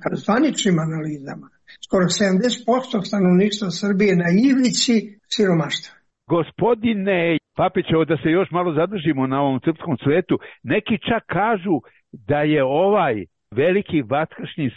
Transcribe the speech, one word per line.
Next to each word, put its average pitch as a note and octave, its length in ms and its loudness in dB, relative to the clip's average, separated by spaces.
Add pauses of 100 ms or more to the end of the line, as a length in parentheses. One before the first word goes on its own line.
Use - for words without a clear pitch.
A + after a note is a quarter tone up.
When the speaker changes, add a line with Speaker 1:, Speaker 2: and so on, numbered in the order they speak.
(140)
Speaker 1:
zvaničnim G#3+ 640 0
analizama D#3 680 -8 (380)
skoro F3+ 240 0
sedamdeset G3+ 560 0
posto A3+ 360 -2
stanovništva F#3+ 680 2
Srbije G3+ 440 0
na F3 140 2 (200)
ivici B3+ 440 2 (400)
siromaštva. E3 600 0 (420)
Speaker 2:
Gospodine G3 1000 0 (180)
Papić, F3+ 380 0
evo D#3+ 120 4
da D3+ 180 0
se E3 60 2
još E3+ 220 2
malo F3 220 0
zadržimo D#3 540 0
na C3 140 -2
ovom C3+ 240 0
srpskom E3 380 -4
svetu, D#3 320 0 (280)
neki G3+ 320 -2 (120)
čak A#3 160 -2 (160)
kažu G3 360 0 (360)
da C#3 280 -2 (140)
je C#3+ 100 2
ovaj D#3+ 520 2 (400)
veliki E3+ 440 2 (120)
Vatrogasni D3+ 640 -4